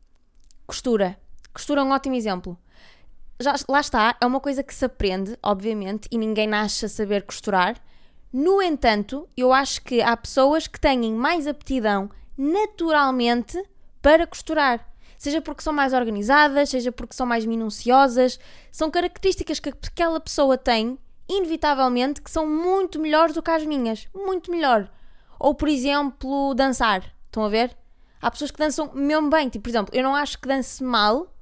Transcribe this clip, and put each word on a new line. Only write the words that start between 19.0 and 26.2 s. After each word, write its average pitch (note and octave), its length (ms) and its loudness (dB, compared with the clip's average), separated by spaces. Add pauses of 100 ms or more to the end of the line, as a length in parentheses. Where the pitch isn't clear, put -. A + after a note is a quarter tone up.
que D4 100 -6
aquela E4 500 -2
pessoa C4+ 380 2
tem, A#3+ 420 0 (280)
inevitavelmente, D4 960 0
que - 80 -16
são D#4 180 -2
muito F4 520 -2
melhores D#4 340 4
do D#4+ 80 -4
que E4 100 -2
as D#4+ 140 0
minhas. B3 480 -4
Muito F#4+ 380 -6
melhor. C4 400 2 (480)
Ou, D4 160 2
por D4 120 -2
exemplo, C#4 840 0